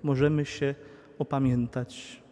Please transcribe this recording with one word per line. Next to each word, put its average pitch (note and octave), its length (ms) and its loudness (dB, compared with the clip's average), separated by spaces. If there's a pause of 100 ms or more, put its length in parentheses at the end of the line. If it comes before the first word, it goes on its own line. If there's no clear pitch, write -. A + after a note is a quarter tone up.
możemy D3 420 2
się C#3+ 300 -2 (440)
opamiętać B2+ 1120 -2